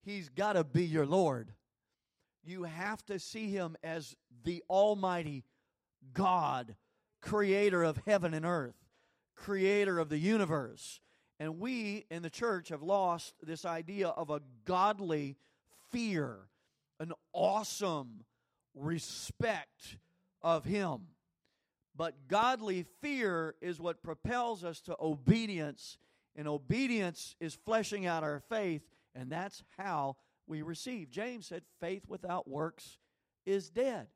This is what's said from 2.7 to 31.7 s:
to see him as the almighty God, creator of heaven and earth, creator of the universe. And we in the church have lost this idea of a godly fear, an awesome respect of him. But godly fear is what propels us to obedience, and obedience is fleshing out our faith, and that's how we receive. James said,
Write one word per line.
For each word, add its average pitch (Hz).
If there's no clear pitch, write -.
to 196
see 220
him 175
as 160
the 170
almighty 185
God, 135
creator 202
of 156
heaven 185
and 156
earth, 147
creator 196
of 160
the 151
universe. 160
And 160
we 214
in 170
the 165
church 208
have 147
lost 180
this 156
idea 170
of 156
a 147
godly 180
fear, 151
an 165
awesome 165
respect -
of 165
him. 160
But 143
godly 208
fear 202
is 170
what 165
propels 226
us 170
to 170
obedience, 160
and 151
obedience 180
is 165
fleshing 202
out 165
our 147
faith, 180
and 131
that's 185
how 151
we 156
receive. 165
James 214
said, 175